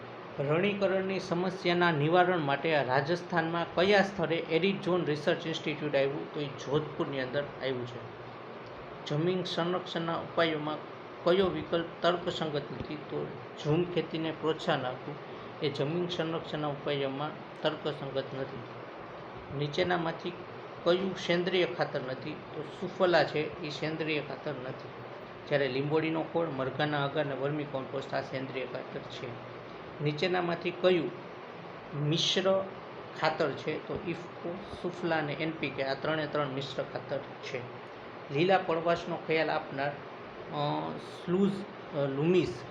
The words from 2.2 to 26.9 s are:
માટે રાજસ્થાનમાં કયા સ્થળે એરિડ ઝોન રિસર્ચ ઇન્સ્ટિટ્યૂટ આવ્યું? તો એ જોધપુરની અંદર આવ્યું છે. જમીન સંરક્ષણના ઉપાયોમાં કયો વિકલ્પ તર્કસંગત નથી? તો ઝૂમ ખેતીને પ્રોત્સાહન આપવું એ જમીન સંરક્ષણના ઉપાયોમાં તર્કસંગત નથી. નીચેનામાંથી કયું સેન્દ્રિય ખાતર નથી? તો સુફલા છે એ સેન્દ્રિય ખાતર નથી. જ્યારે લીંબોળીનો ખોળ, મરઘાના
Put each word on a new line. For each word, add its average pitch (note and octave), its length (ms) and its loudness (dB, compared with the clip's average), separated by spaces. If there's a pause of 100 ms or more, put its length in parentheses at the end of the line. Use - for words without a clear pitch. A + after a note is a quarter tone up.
માટે C#3+ 460 4
રાજસ્થાનમાં D#3+ 920 2
કયા F#3+ 260 8
સ્થળે E3+ 340 2
એરિડ E3+ 460 2
ઝોન F3 240 2
રિસર્ચ D3+ 420 2
ઇન્સ્ટિટ્યૂટ D3+ 480 0
આવ્યું? C#3 380 2
તો D#3 60 -4
એ D3 60 -2
જોધપુરની C#3+ 760 -2
અંદર C3 220 0 (180)
આવ્યું B2+ 260 -2
છે. A#2+ 120 -8 (1040)
જમીન F3 380 2
સંરક્ષણના E3+ 720 0
ઉપાયોમાં D3+ 600 0 (460)
કયો F#3 240 6
વિકલ્પ E3 380 0 (160)
તર્કસંગત E3+ 540 2
નથી? C#3+ 400 -4
તો D3 320 -4 (360)
ઝૂમ D#3 200 6
ખેતીને D#3+ 580 0
પ્રોત્સાહન D#3 440 2
આપવું C3 300 -6 (460)
એ D3+ 80 2
જમીન E3 380 0
સંરક્ષણના D#3+ 600 -2
ઉપાયોમાં C#3+ 920 -2
તર્કસંગત D3 560 -2
નથી. C3 460 -4 (960)
નીચેનામાંથી E3+ 760 0 (500)
કયું F#3 340 4
સેન્દ્રિય F3 480 4
ખાતર D3 360 0
નથી? C3 300 -6
તો - 300 -8
સુફલા E3+ 640 4
છે - 380 0
એ D#3 80 -4
સેન્દ્રિય D#3 520 -2
ખાતર C#3 300 -6
નથી. C3 380 -8 (580)
જ્યારે C#3 200 4
લીંબોળીનો D#3 680 2
ખોળ, E3 140 2
મરઘાના C#3 580 0